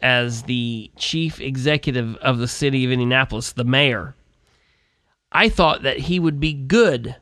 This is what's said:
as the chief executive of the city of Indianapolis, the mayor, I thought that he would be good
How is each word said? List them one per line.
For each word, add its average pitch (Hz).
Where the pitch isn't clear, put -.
as 120
the 120
chief 160
executive 131
of 127
the 120
city 135
of 127
Indianapolis, 127
the 123
mayor, 131
I 202
thought 165
that 135
he 165
would 156
be 156
good 139